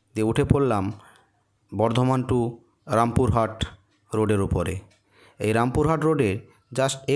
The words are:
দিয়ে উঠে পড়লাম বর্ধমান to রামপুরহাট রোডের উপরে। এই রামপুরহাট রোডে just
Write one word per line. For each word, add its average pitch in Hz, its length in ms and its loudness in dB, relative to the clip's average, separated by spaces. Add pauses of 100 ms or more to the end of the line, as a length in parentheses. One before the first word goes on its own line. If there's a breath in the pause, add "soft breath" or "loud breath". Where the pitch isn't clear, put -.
(140)
দিয়ে 107 160 -2
উঠে 139 220 0
পড়লাম 123 320 2 (960 soft breath)
বর্ধমান 123 480 2
to 127 100 0 (580)
রামপুরহাট 113 600 0 (600)
রোডের 104 320 2
উপরে। 90 280 -2 (680 soft breath)
এই 107 140 0
রামপুরহাট 143 500 0
রোডে 139 220 2 (480 soft breath)
just 135 200 -2 (180)